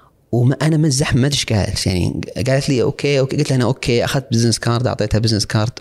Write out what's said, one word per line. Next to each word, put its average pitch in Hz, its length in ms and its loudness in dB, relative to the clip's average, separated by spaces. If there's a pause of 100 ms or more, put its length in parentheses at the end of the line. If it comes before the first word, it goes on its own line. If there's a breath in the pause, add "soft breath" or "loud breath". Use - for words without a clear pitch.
(320 loud breath)
وما، 123 300 4
أنا 156 160 2
من 151 80 4
الزحمة 131 360 2
ما 135 60 2
أدري 143 100 -2
إيش - 80 -4
قالت، 101 420 -2
يعني 92 340 0 (260)
قالت 135 220 0
لي: 127 120 2
"أوكي، 139 380 0
أوكي." 131 180 -2
قلت 151 120 -2
لها: - 80 2
"أنا 123 80 2
أوكي." 120 400 0
أخذت 135 260 -4
business 117 280 2
card، 120 280 -2
أعطيتها 104 320 0
business 110 260 0
card 110 360 -2